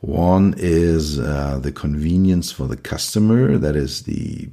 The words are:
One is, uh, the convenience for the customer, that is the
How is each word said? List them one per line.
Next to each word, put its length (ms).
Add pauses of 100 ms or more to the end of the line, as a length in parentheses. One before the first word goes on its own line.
One 560
is, 600
uh, 440
the 100
convenience 800
for 160
the 80
customer, 800
that 200
is 240
the 520